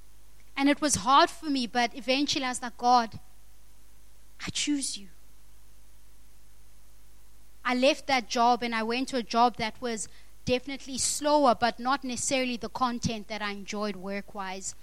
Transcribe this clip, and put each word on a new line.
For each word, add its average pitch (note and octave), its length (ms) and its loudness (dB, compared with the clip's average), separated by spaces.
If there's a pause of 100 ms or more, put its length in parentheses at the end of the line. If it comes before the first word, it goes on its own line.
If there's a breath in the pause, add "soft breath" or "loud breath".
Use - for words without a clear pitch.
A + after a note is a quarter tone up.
(560)
And C#4 140 4
it C#4+ 100 6
was D4+ 160 4
hard C4+ 360 8
for - 180 -8
me, C4 160 2
but A#3+ 300 0
eventually C4+ 500 0
I B3+ 40 0
was B3 120 -4
like, A#3+ 160 -8
"God, A#3+ 420 4 (1300)
I - 60 -4
choose - 460 0
you." G3 100 -12 (2500)
I B3 80 2
left C4 320 4
that B3+ 240 2
job A#3+ 320 6
and A#3 140 -2
I A3 80 0
went A#3+ 260 -2
to C4+ 80 -2
a A#3+ 60 0
job A#3 340 4
that A3 240 -4
was A#3 260 -4 (380 soft breath)
definitely B3+ 540 -2
slower, D4 560 6
but A#3 240 0
not C4 240 0
necessarily B3+ 540 0
the A3 120 -6
content A#3 600 -2
that G#3+ 120 -4
I G#3 100 -4
enjoyed G3+ 440 -4
work-wise. G3 880 -8